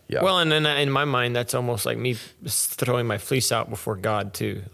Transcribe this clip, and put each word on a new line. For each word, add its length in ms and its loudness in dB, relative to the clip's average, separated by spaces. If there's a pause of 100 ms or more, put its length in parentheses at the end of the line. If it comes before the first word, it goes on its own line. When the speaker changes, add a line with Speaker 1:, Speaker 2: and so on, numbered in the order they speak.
Speaker 1:
Yeah. 140 0
Speaker 2:
Well, 180 4
and 120 4
then 140 4
in 240 2
my 160 2
mind, 280 2
that's 200 0
almost 320 0
like 100 0
me 200 -2 (280)
s-, 220 -2
throwing 400 0
my 100 0
fleece 360 0
out 180 0
before 260 -4
God 380 -2
too. 280 -4 (100)